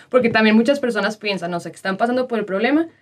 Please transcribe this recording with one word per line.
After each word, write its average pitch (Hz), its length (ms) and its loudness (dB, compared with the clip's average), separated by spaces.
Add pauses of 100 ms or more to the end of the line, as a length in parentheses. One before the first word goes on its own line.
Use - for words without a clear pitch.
porque 233 200 2
también 220 280 4
muchas 277 240 2
personas 214 340 -2
piensan, 180 360 -6
no 170 100 -6
sé, 165 100 -12
que - 60 -18
están 190 180 -6
pasando 247 320 -2
por 233 120 -4
el 190 60 -4
problema, 254 420 0 (140)